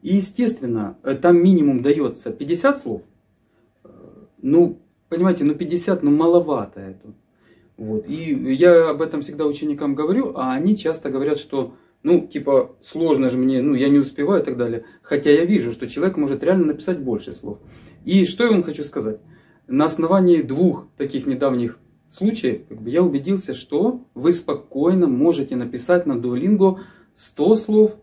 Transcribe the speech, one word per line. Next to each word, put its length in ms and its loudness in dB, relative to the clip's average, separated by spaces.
И, 140 -2
естественно, 880 -4
э, 100 -2
там 280 4
минимум 420 4
даётся 480 -2
пятьдесят 480 -2
слов. 240 -10
Э, 60 -20
ну, 380 2
понимаете, 360 0
ну, 100 2
пятьдесят, 480 -4
ну, 80 0
маловато 680 0
это. 340 -18
Вот. 320 -8
И 240 -6
я 340 6
об 140 -4
этом 180 -6
всегда 240 -6
ученикам 480 -4
говорю, 420 -2
а 180 -4
они 220 0
часто 360 -6
говорят, 260 -2
что, 380 -8
ну, 260 2
типа, 540 0
сложно 480 -2
же 80 -4
мне, 240 0
ну, 140 0
я 140 0
не 100 6
успеваю 420 0
и 40 -4
так 120 -6
далее. 280 -4
Хотя 260 -2
я 160 6
вижу, 280 0
что 140 -10
человек 300 -2
может 260 -2
реально 220 2
написать 340 -4
больше 340 -6
слов. 260 -14
И 220 2
что 200 -2
я 60 2
вам 120 2
хочу 200 -8
сказать. 360 -8
На 180 0
основании 560 2
двух 460 -2
таких 300 -6
недавних 500 -2
случаев, 580 -2
как 140 -18
бы, 80 -10
я 140 2
убедился, 500 -2
что 640 -4
вы 160 2
спокойно 760 0
можете 480 0
написать 520 -2
на 60 -2
Duolingo 680 0
сто 400 0
слов 360 4